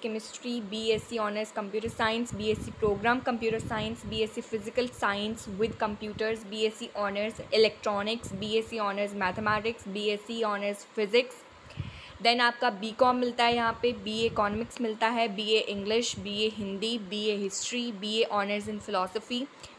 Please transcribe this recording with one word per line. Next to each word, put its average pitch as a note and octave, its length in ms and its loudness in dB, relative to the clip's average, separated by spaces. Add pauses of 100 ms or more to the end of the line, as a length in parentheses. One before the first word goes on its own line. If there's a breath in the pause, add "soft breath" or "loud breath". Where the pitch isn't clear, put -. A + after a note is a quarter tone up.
केमिस्ट्री, A#3 580 -4
बीएससी A3 580 0
ऑनर्स G#3+ 340 -2
कंप्यूटर G#3+ 360 -4
साइंस, A3+ 460 0
बीएससी G#3+ 360 -2
प्रोग्राम G#3+ 500 2
कंप्यूटर A3+ 400 0
साइंस, A3 460 -4
बीएससी A3 340 -2
फिजिकल A#3 460 -2
साइंस G#3+ 640 -2
with G#3 240 0
computers, G#3+ 720 -2
बीएससी G#3+ 500 -2
ऑनर्स G3+ 440 -2 (140)
इलेक्ट्रॉनिक्स, G#3+ 800 2
बीएससी A3 460 -2
ऑनर्स G3+ 360 0
मैथमेटिक्स, G#3+ 760 0
बीएससी G#3 540 -2
ऑनर्स G3+ 440 -2 (100)
फिजिक्स। G#3+ 460 2 (800 loud breath)
Then A#3+ 180 6
आपका A#3+ 300 4
बीकॉम A3 460 4
मिलता A#3+ 280 2
है A#3+ 120 6
यहाँ A3+ 260 2
पे, A#3+ 100 4
बीए G#3+ 340 0
Economics A3 540 0
मिलता A3 280 2
है, A#3 200 2
बीए G#3+ 300 2
इंग्लिश, G#3 600 0
बीए G#3 300 0
Hindi, G#3+ 500 -2
बीए G#3 380 -2
History, A#3+ 560 -2
बीए G#3+ 320 0
honors G#3 440 0
in G#3 120 -6
philosophy, G#3 640 -2 (340 loud breath)